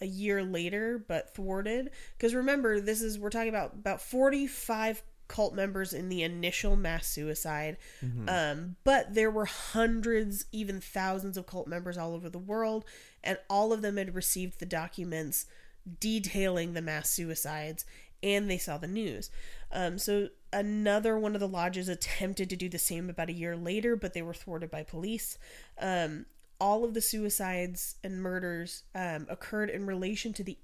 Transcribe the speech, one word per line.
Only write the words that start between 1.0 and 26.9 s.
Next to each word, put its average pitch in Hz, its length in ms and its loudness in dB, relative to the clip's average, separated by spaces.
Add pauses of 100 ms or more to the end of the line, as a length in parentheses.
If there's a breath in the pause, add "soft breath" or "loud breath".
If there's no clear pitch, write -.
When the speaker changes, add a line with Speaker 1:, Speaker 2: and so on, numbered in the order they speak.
Speaker 1:
thwarted. 208 560 -2 (300 loud breath)
'Cause 233 160 4
remember, 254 460 4
this 214 200 2
is, 214 160 0
we're 208 140 -2
talking 226 180 0
about, 202 240 -2
about 196 280 -2
forty-five 254 1000 2 (280)
cult 202 260 2
members 190 380 0
in 175 160 -2
the 180 140 0
initial 175 520 4
mass 165 320 4
suicide. 151 720 -2 (260 loud breath)
Speaker 2:
Mm-hmm. 120 240 -2
Speaker 1:
Um, 170 560 2
but 269 300 6
there 220 180 6
were 214 140 2
hundreds, 220 1080 2
even 196 300 -4
thousands 190 560 -2
of 180 100 -6
cult 180 220 -6
members 175 280 -4
all 165 160 -2
over 170 160 -6
the 175 80 -8
world, 220 460 0 (400 loud breath)
and 190 140 0 (120)
all 208 220 6
of 220 100 2
them 202 140 0
had 190 180 -2
received 185 460 -2
the - 60 -8
documents 170 800 -4 (560 soft breath)
detailing 196 720 2
the 165 80 -4
mass 156 280 -2
suicides, 160 760 -4 (360 loud breath)
and 202 300 2
they 180 60 2
saw 151 200 -2
the 170 120 -6
news. 180 400 -4 (420 loud breath)
Um, 175 260 0
so 202 300 2 (240)
another 208 640 4
one 214 160 2
of 202 60 0
the 196 80 2
lodges 185 400 0
attempted 196 600 0
to 180 80 -4
do 180 100 -2
the 175 100 -4
same 170 320 0
about 170 200 -4
a 170 40 -4
year 170 220 -4
later, 208 400 0
but 190 180 -2
they 170 80 -2
were 170 120 -6
thwarted 170 360 -8
by 156 140 -6
police. 196 540 -6 (420 loud breath)
Um, 170 460 0 (340)
all 208 240 4
of 226 100 0